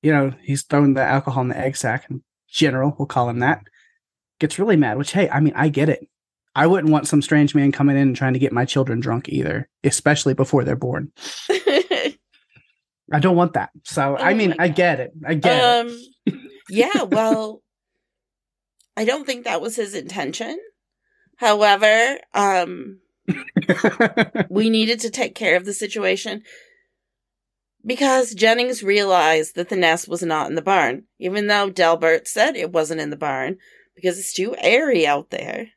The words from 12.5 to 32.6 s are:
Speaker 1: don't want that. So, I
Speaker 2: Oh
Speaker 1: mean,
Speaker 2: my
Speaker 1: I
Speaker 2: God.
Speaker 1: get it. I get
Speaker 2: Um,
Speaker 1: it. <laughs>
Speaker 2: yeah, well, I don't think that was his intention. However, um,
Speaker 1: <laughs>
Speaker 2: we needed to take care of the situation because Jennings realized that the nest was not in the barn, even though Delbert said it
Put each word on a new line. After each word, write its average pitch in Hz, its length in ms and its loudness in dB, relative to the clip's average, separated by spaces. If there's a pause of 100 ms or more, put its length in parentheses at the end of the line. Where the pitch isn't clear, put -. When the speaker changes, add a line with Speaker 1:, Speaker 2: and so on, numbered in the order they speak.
Speaker 1:
don't 180 160 4
want 175 160 2
that. - 160 -4 (160)
So, 139 320 -2
I 180 160 2
Speaker 2:
Oh - 20 2
Speaker 1:
mean, 208 140 2
Speaker 2:
my 165 160 0
Speaker 1:
I - 20 2
Speaker 2:
God. 156 80 -2
Speaker 1:
get 175 240 2
it. 123 120 -8 (140)
I 156 100 -2
get 247 280 2 (220)
Speaker 2:
Um, 240 120 -14 (280)
Speaker 1:
it. - 100 -2 (180)
<laughs> - 160 -20
Speaker 2:
yeah, 285 340 0
well, 220 580 -2 (1400)
I 214 80 -2
don't 277 200 0
think 240 200 -6
that 185 160 -4
was 226 160 -8
his 202 180 -6
intention. 185 640 -8 (800)
However, 214 800 4 (160)
um, 190 680 -2 (280)
Speaker 1:
<laughs> - 1200 -2
Speaker 2:
we 214 200 0
needed 220 320 0
to 226 80 -6
take 226 260 -6
care 180 200 0
of 180 100 -2
the 202 80 -10
situation 202 680 -6 (1400)
because 254 480 2
Jennings 226 500 0
realized 185 720 2
that 175 140 -6
the 196 80 -2
nest 170 320 0
was 170 140 -6
not 156 260 -2
in 151 60 -6
the 160 60 -2
barn, 160 420 0 (160)
even 202 280 -4
though 202 220 2
Delbert 165 580 2
said - 300 0
it 175 160 -6